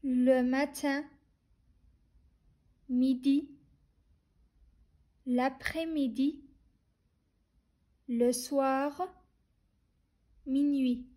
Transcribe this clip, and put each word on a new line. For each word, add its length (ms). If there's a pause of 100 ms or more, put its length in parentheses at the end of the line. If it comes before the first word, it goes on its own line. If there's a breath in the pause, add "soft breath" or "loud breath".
Le 380
matin, 600 (1800)
midi, 640 (1800)
l'après-midi, 1200 (1600)
le 240
soir, 720 (1400)
minuit. 720